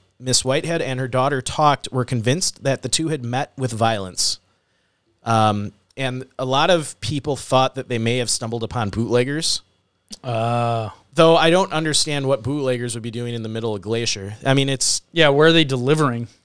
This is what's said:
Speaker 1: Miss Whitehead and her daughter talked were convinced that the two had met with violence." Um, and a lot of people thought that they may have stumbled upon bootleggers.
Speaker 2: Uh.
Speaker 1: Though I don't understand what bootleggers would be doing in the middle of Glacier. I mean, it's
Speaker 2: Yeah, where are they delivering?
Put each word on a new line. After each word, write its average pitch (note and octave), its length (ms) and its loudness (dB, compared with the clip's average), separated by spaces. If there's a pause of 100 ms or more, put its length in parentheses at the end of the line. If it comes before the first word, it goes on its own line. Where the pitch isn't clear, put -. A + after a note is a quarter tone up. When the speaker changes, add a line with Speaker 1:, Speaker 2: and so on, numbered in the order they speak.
(200)
Speaker 1:
Miss B2+ 240 -2
Whitehead D#3 380 -2
and B2+ 180 -4
her C3 80 -4
daughter C3 340 -2
talked D3 500 0
were B2+ 120 0
convinced B2 600 -2
that C3+ 180 -2
the C3 80 -6
two D#3+ 200 -2
had D3 140 -6
met B2 340 -4
with C3 140 -4
violence." G#2+ 680 -2 (840)
Um, G#2+ 480 2 (260)
and B2+ 280 -6 (140)
a C3 60 -4
lot C#3 240 2
of E3 320 0
people D3 340 -4
thought C3 400 2
that - 140 -10
they B2 80 -2
may A2+ 200 0
have B2 120 -2
stumbled A2+ 340 -4
upon A2 260 -4
bootleggers. A#2+ 720 0 (600)
Speaker 2:
Uh. A#2 680 -2 (260)
Speaker 1:
Though E3 200 8
I D#3+ 140 4
don't F3+ 240 2
understand D3+ 540 -2
what C3+ 160 0
bootleggers B2+ 500 -2
would A2+ 100 -10
be A#2+ 80 -6
doing A#2+ 220 -6
in A#2 100 -8
the A2 60 -8
middle A2 260 -4
of G2 60 -8
Glacier. G#2+ 540 -4 (100)
I C3+ 80 4
mean, C#3 160 4
it's - 320 -2 (100)
Speaker 2:
Yeah, D#3+ 180 6
where D3 180 6
are E3 40 8
they E3 140 6
delivering? C3 640 0 (160)